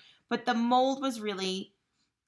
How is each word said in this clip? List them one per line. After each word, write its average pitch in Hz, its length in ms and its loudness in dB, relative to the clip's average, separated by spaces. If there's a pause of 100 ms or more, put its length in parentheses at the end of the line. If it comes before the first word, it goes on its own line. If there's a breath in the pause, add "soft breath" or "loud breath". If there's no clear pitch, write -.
(300 loud breath)
but 233 160 -2
the 247 80 2
mold 254 480 2
was 247 180 -4
really 190 520 -4 (560)